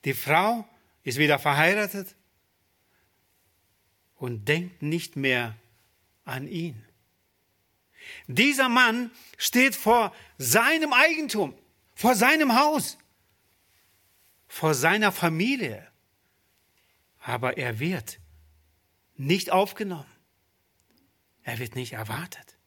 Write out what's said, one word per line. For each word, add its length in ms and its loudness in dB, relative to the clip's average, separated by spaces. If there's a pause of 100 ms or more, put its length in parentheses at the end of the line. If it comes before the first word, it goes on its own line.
Die 100 -2
Frau 540 0 (340)
ist 160 -6
wieder 200 4
verheiratet 760 0 (2000)
und 320 -8
denkt 340 -4
nicht 340 -6
mehr 400 -2 (680)
an 220 -10
ihn. 380 -10 (1400)
Dieser 420 2
Mann 420 2 (280)
steht 360 2
vor 400 2 (220)
seinem 560 2
Eigentum, 640 2 (380)
vor 200 4
seinem 400 4
Haus, 440 2 (1500)
vor 280 -2
seiner 380 2
Familie. 760 -4 (1300)
Aber 380 -4
er 200 -6
wird 420 -6 (960)
nicht 340 -2
aufgenommen. 600 -2 (1300)
Er 160 -10
wird 160 -10
nicht 180 -10
erwartet. 640 -12 (100)